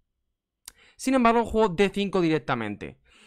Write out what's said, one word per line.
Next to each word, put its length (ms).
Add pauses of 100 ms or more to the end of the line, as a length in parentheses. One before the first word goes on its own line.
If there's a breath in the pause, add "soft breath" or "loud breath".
(960 soft breath)
Sin 200
embargo, 300
jugó 260
D 220
cinco 280
directamente. 800 (260 soft breath)